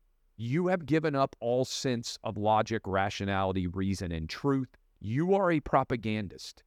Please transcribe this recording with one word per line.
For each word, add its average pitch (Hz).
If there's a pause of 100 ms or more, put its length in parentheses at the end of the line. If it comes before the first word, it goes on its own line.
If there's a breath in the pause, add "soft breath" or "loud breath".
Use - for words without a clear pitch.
(360)
you 135
have 180
given 156
up 135
all 123
sense -
of 107
logic, 107
rationality, 95
reason, 95
and 80
truth. 139 (320)
You 147
are 196
a 160
propagandist. 110